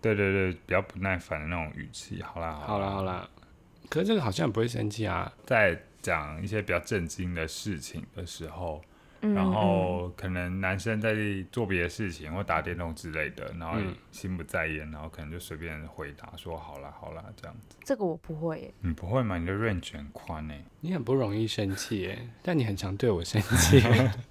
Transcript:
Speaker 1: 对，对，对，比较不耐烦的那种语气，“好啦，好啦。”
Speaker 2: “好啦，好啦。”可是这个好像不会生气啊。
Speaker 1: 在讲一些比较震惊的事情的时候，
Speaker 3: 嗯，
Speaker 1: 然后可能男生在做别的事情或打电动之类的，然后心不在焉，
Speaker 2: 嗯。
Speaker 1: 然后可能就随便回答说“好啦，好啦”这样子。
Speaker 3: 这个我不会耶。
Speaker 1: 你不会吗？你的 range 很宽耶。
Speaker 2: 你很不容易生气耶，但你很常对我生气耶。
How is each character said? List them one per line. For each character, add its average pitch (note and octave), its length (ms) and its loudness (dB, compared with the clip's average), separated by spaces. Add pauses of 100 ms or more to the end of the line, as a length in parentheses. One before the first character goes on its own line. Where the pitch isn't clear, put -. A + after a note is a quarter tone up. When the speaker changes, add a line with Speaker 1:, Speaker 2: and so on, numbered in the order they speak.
Speaker 1:
对， A2 140 4
对， G2 160 4
对， F#2+ 200 2
比 - 200 -6
较 F#2 100 4
不 - 160 -10
耐 F#2+ 180 0
烦 E2 240 -6
的 D2+ 60 -6
那 E2+ 80 -4
种 D#2 220 -4
语 D2+ 160 -8
气 - 340 -10
，“好 - 140 -8
啦， E2 100 -4 (160)
好 G#2 140 0
啦。” G2 100 0
Speaker 2:
“好 - 0 -
啦， - 0 -
好 G2 140 -2
啦。” F#2 260 -4 (580)
可 D#3 120 2
是 F#3+ 60 4
这 A3+ 100 6
个 F#3+ 40 6
好 A2+ 120 2
像 C#3 180 2
不 G2+ 80 2
会 A2+ 80 6
生 A#2 240 0
气 A2 160 0
啊。 F#2 260 0 (140)
Speaker 1:
在 G2+ 340 6 (220)
讲 D#2 400 -2
一 G2+ 40 -4
些 G#2+ 140 0
比 F#2+ 80 -6
较 F2 120 4
震 F#2 260 -2
惊 F2+ 280 -4
的 D#2+ 120 -2
事 F#2 320 -4
情 - 260 -8 (100)
的 F2+ 100 -8
时 E2 240 -10
候， D#2+ 320 -6 (400)
Speaker 3:
嗯， G#3+ 140 2
Speaker 1:
然 G3 100 4
后 F#2+ 720 4
可 F#2+ 120 -6
能 F2+ 320 -2
男 F#2+ 180 0
生 A2 200 0
在 A2 160 2 (380)
做 A#2 140 0
别 F#2 160 2
的 F2 60 2
事 G2 220 -4
情 D#2 220 -8
或 F#2+ 100 -2
打 E2 200 2
电 E2 160 -4
动 E2 160 -4
之 E2+ 160 -10
类 D2+ 200 -2
的， C#2+ 280 -10
然 C#2+ 100 -6
后 E2+ 100 0 (320)
心 F#2 240 -6
不 E2+ 100 -6
在 D#2+ 240 0
焉， D2+ 200 -4
Speaker 2:
嗯。 D2+ 40 -8
Speaker 1:
然 D2+ 100 -10
后 D#2+ 80 -8
可 - 100 -14
能 D2+ 100 -8
就 E2+ 80 -8
随 - 200 -10
便 D#2 300 -8
回 D2 240 -10
答 D#2+ 240 -16
说 E2+ 200 -8
“好 D#2 220 -12
啦， C#2+ 200 -14
好 D#2 140 -12
啦” D#2+ 120 -12 (120)
这 - 100 -14
样 E2 80 -12 (140)
子。 - 160 -20
Speaker 3:
这 C#4 120 2
个 G#3 80 -4
我 E3 120 -2
不 - 180 -12
会 D#3+ 260 -4
耶。 - 200 -14
Speaker 1:
你 F2 140 -2
不 F2 140 -8
会 B2+ 140 2
吗？ G2+ 140 -2
你 E2 80 -2
的 F2+ 80 -2
range G2+ 420 -2
很 C#2+ 180 -10
宽 D#2 360 -8
耶。 D2+ 160 -12 (160)
Speaker 2:
你 F3 140 -2
很 D3+ 80 -2
不 A#2 100 0
容 A2+ 240 2
易 A2 100 2
生 G2+ 300 0
气 G2+ 260 -4
耶， A2+ 260 -6 (140)
但 F3 140 0
你 C3 80 4
很 G#2 100 0
常 G2 220 -4
对 A#2+ 140 4
我 E2+ 120 2
生 G#2 200 2
气 F2 380 10
耶。 A2+ 320 8 (180)